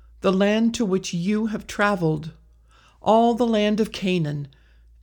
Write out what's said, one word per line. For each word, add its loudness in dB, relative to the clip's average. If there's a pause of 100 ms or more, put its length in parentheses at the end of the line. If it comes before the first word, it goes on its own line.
(220)
the 2
land 2
to -2
which -2
you -2
have -8
traveled, -2 (680)
all 4
the 0
land 2
of 0
Canaan, -2 (560)